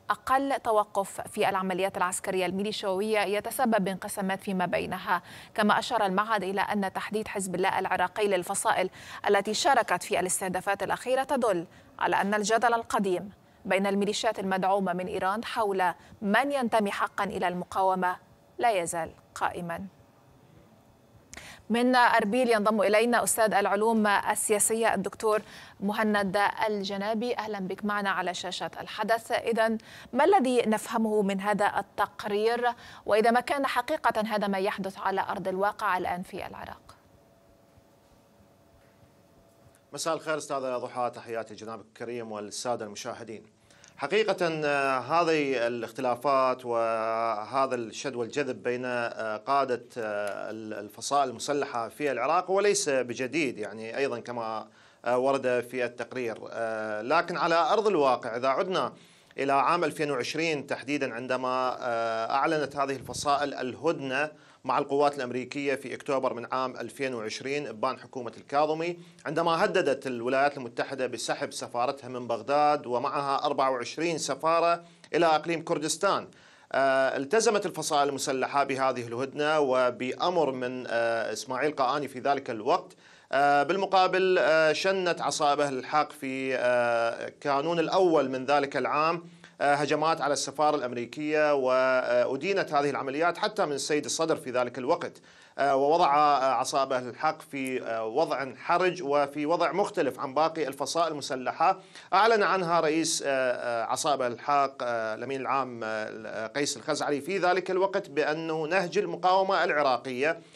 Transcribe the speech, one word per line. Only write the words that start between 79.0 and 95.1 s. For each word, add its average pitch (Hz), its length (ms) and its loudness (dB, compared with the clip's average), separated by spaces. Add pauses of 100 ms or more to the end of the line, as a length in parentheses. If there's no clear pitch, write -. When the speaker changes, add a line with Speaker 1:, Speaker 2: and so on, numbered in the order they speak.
Speaker 2:
الهدنة 135 520 0
وبأمر 127 920 2
من، 127 360 -6
آه، 117 460 0
إسماعيل 127 380 -4
قاآني 139 360 0
في 127 120 -10
ذلك 135 300 -2
الوقت. 127 440 -2 (380)
آه، 143 320 4
بالمقابل، 185 760 4
آه، 156 340 6
شنت 180 480 0
عصائب 143 380 2
أهل 139 180 0
الحق 147 340 0
في، 131 440 -4
آه، 120 720 2 (120)
كانون 147 380 0
الأول 160 500 4
من 131 160 -4
ذلك 139 320 2
العام، 151 460 0 (380)
آه، 143 120 4
هجمات 151 480 0
على 139 120 0
السفارة 151 420 0
الأمريكية، 147 800 0
وأدينت 131 1200 2
هذه 143 160 2
العمليات 139 480 -2
حتى 208 280 -2
من 151 60 -2
السيد 139 340 -2
الصدر 160 300 0
في 135 160 -8
ذلك 123 260 -2
الوقت. 127 440 -4 (360)